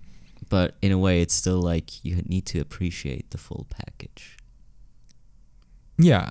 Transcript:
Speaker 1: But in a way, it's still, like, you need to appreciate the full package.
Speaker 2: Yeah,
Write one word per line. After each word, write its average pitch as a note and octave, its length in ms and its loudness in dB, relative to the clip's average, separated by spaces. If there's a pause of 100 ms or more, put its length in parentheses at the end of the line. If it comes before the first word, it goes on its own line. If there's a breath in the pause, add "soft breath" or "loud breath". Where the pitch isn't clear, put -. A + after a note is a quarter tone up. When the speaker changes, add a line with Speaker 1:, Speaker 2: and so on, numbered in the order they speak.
(500 soft breath)
Speaker 1:
But F2+ 320 2
in G2 100 2
a F#2+ 60 4
way, F#2 240 4
it's E2+ 120 0
still, F#2 280 0
like, E2+ 420 -2
you F2 220 -2
need F#2 220 -2
to - 120 -4
appreciate D2 720 -6
the - 60 -10
full - 320 -12
package. - 680 -16 (1600)
Speaker 2:
Yeah, D#3+ 340 6